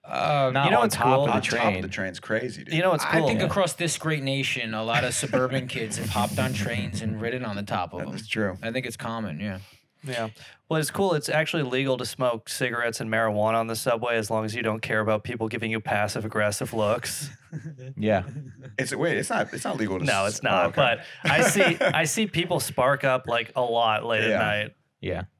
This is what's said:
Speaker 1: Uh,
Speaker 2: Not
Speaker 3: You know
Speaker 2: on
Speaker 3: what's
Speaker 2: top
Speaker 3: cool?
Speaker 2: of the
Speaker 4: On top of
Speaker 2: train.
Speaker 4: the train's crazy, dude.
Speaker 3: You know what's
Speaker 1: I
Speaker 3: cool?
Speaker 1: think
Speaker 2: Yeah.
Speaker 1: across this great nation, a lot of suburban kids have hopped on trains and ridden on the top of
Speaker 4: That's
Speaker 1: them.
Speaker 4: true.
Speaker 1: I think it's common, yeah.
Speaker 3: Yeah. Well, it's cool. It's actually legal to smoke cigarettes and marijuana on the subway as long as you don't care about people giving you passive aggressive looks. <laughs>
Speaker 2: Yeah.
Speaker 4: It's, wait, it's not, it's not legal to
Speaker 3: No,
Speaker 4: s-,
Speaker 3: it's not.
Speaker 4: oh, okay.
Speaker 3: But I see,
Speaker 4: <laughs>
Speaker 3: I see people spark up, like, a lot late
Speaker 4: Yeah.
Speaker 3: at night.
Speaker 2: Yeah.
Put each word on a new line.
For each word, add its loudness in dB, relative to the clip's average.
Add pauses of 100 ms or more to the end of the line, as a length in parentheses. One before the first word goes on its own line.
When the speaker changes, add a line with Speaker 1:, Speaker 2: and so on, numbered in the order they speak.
Speaker 1:
Uh, 2
Speaker 2:
Not 2
Speaker 3:
You 4
know 6
Speaker 2:
on 4
Speaker 3:
what's 0
Speaker 2:
top 0
Speaker 3:
cool? 6 (120)
Speaker 2:
of -
the 2
Speaker 4:
On 2
top -2
of 0
Speaker 2:
train. 0
Speaker 4:
the -6
train's -6
crazy, -4
dude. -6
Speaker 3:
You 2
know 6
what's 2
Speaker 1:
I 2
Speaker 3:
cool? 4
Speaker 1:
think 2
Speaker 2:
Yeah. 2
Speaker 1:
across 2
this -2
great -2
nation, -2
a -4
lot 2
of -2
suburban 0
kids -6
have -4
hopped 0
on 0
trains -4
and -4
ridden -4
on -6
the -6
top -2
of -8
Speaker 4:
That's -8
Speaker 1:
them. -14
Speaker 4:
true. -2
Speaker 1:
I -6
think -4
it's -10
common, -6
yeah. -6 (460)
Speaker 3:
Yeah. -4 (400)
Well, 2
it's -4
cool. 2
It's -2
actually 2
legal 2
to -4
smoke -2
cigarettes -2
and -4
marijuana 4
on 2
the -2
subway 0
as -2
long 0
as -4
you -4
don't 0
care 0
about 2
people -4
giving -4
you -2
passive 0
aggressive -2
looks. -2
<laughs> -20 (560)
Speaker 2:
Yeah. 2 (560)
Speaker 4:
It's, -2
wait, 0
it's -2
not, 0
it's -8
not -4
legal -2
to -2
Speaker 3:
No, 2
Speaker 4:
s-, 0
Speaker 3:
it's -8
not. 4
Speaker 4:
oh, 2
okay. -2
Speaker 3:
But 0
I 6
see, 4
Speaker 4:
<laughs> 4
Speaker 3:
I 4
see 2
people 0
spark 2
up, 2
like, 0
a 2
lot 2
late 2
Speaker 4:
Yeah. 2
Speaker 3:
at 2
night. 0 (260)
Speaker 2:
Yeah. -4 (180)